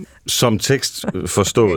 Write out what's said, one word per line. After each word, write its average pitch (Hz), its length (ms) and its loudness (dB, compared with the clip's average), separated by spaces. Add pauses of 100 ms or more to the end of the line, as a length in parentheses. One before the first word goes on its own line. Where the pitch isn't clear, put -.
(260)
som 113 320 0
tekst - 460 -2 (220)
forstået, 101 500 2